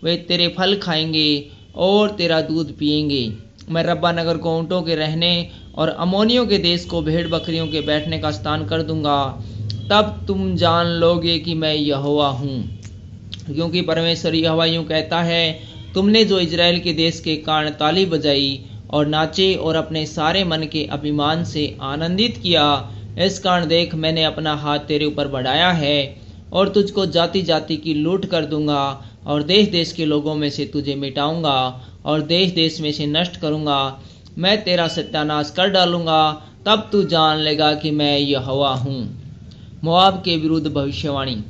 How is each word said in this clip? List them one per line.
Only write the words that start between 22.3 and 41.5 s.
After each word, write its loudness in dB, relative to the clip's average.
किया, 2
इस 0
कारण 2
देख, 2
मैंने 0
अपना 0
हाथ -2
तेरे 0
ऊपर -2
बढ़ाया 2
है 0
और 4
तुझको 2
जाति-जाति 0
की -2
लूट 0
कर 0
दूंगा -2
और 0
देश-देश 4
के -4
लोगों 0
में 0
से -4
तुझे -4
मिटाऊंगा -2
और 0
देश-देश 2
में -2
से -4
नष्ट 0
करूंगा। -2
मैं 2
तेरा 2
सत्यानाश -2
कर 2
डालूंगा, 2
तब 2
तू 4
जान 4
लेगा 2
कि -2
मैं 2
यहोवा 0
हूँ।" -4
मोआब 4
के 0
विरुद्ध 0
भविष्यवाणी। -2